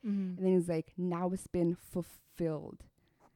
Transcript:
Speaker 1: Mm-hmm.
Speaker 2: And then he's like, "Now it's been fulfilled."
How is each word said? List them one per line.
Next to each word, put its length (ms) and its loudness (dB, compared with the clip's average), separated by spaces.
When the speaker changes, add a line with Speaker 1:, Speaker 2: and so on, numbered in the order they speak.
Speaker 1:
Mm-hmm. 320 -4
Speaker 2:
And 80 -8
then 140 6
he's 100 2
like, 280 -2
"Now 340 -2
it's 160 -6
been 300 2
fulfilled." 1080 -6